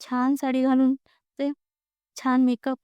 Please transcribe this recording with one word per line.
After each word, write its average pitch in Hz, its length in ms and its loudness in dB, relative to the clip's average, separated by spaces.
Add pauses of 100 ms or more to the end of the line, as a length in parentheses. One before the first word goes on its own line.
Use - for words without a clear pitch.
छान 254 360 -2
साडी 262 260 -2
घालून 262 320 2 (440)
ते 285 120 -2 (680)
छान 254 280 2
मेकअप 254 400 -2